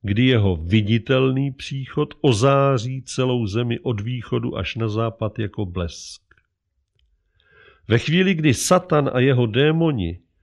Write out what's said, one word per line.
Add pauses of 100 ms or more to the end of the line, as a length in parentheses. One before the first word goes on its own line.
kdy
jeho
viditelný
příchod
ozáří
celou
zemi
od
východu
až
na
západ
jako
blesk. (1700)
Ve
chvíli,
kdy
Satan
a
jeho
démoni (220)